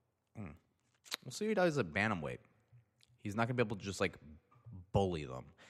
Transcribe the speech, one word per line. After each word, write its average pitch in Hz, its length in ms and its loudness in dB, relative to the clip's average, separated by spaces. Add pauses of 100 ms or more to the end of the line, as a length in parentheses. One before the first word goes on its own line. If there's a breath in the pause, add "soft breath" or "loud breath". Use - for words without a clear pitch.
(360)
Hmm. 92 160 -10 (720)
We'll - 80 -10
see - 120 -4
what 220 60 2
he 214 40 0
does 180 240 4
at 90 140 0
bantamweight. 85 460 0 (840)
He's 101 140 -6
not 117 100 4
gonna 123 80 -2
be 123 80 4
able 110 140 0
to 87 80 -10
just, 98 160 -4
like, 92 160 0 (760)
bully 90 340 2
them. 64 180 -10 (260 loud breath)